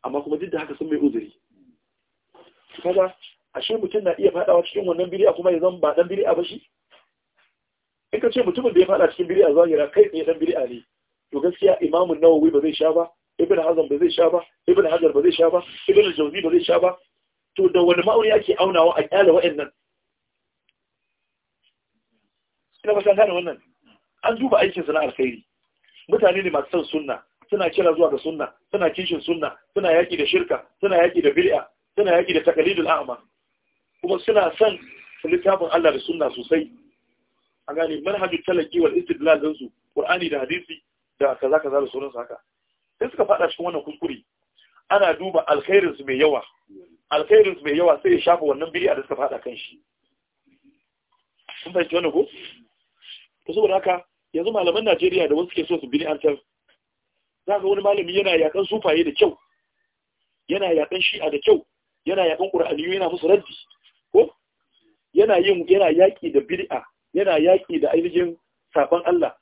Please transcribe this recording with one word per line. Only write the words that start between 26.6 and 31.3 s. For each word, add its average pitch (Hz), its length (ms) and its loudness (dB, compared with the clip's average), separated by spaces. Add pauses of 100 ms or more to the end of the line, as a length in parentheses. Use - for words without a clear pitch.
son 175 140 -2
sunna, 143 380 -6 (280)
suna 185 200 -2
kira 175 240 2
zuwa 160 160 2
ga 135 80 -4
sunna, 156 340 -8 (180)
suna 180 200 0
kishin 170 300 -6
sunna, 151 360 -6 (180)
suna 196 180 0
yaki 175 240 2
da 143 100 -2
shirka, 175 400 -2 (140)
suna 190 160 0
yaki 170 260 2
da 147 80 4